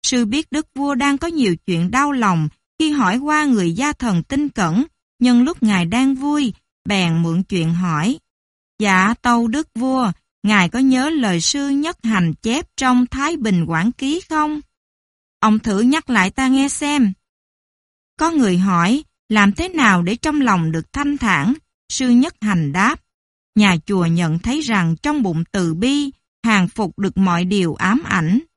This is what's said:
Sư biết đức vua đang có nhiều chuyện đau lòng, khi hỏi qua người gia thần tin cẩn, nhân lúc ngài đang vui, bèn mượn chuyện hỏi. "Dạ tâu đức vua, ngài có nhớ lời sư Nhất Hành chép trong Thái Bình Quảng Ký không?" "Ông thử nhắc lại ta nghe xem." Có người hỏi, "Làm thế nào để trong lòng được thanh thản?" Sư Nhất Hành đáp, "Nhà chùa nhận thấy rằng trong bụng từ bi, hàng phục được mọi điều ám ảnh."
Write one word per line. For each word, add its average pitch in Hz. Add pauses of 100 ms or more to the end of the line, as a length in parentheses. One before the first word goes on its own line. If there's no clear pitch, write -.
Sư 240
biết 269
đức 302
vua 285
đang 277
có 339
nhiều 240
chuyện 175
đau 285
lòng, 185 (300)
khi 311
hỏi 240
qua 302
người 202
gia 269
thần 196
tin 285
cẩn, 196 (380)
nhân 247
lúc 320
ngài 196
đang 254
vui, 285 (320)
bèn 170
mượn 165
chuyện 170
hỏi. 180 (600)
"Dạ 202
tâu 233
đức 294
vua, 254 (300)
ngài 202
có 233
nhớ 269
lời 214
sư 285
Nhất 294
Hành 180
chép 254 (100)
trong 247
Thái 285
Bình 196
Quảng 165
Ký 294
không?" 302 (800)
"Ông 220
thử 214
nhắc 269
lại 202
ta 262
nghe 269
xem." 285 (1040)
Có 330
người 220
hỏi, 190 (240)
"Làm 208
thế 339
nào 226
để 190
trong 302
lòng 180
được 160
thanh 285
thản?" 190 (380)
Sư 254
Nhất 247
Hành 170
đáp, 208 (580)
"Nhà 196 (100)
chùa 185
nhận 165
thấy 262
rằng 190
trong 294
bụng 170
từ 175
bi, 277 (340)
hàng 208
phục -
được 196
mọi 180
điều 180
ám 220
ảnh." 180 (160)